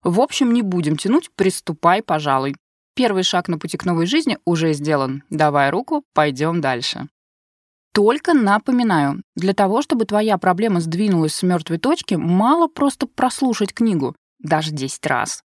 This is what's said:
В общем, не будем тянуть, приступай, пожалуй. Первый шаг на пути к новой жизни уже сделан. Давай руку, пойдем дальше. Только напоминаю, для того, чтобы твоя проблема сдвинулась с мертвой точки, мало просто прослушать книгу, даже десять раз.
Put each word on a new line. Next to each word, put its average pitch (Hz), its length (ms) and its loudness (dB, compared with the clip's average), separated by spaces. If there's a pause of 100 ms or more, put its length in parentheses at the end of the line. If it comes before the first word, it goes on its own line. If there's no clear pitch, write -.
В 175 180 0
общем, 247 320 2
не 240 100 2
будем 170 340 -2
тянуть, 247 400 -2
приступай, 185 640 0
пожалуй. 143 540 -2 (400)
Первый 208 260 2
шаг 180 240 -2
на 165 120 -4
пути 165 180 -8
к - 80 -10
новой 170 220 0
жизни 277 380 -2
уже 165 280 2
сделан. 143 580 -2
Давай 147 400 2
руку, 269 320 -4 (120)
пойдем 151 460 0
дальше. 131 460 -4 (840)
Только 240 420 2
напоминаю, 202 880 2 (140)
для 190 180 0
того, 208 260 2
чтобы 240 240 -2
твоя 208 320 0
проблема 185 440 2
сдвинулась 165 560 0
с - 80 -4
мертвой 170 340 0
точки, 262 380 -2
мало 220 500 2
просто 285 400 -2
прослушать 247 680 -2
книгу, 165 440 0 (240)
даже 156 320 -2
десять 135 340 -6
раз. 135 380 -2 (160)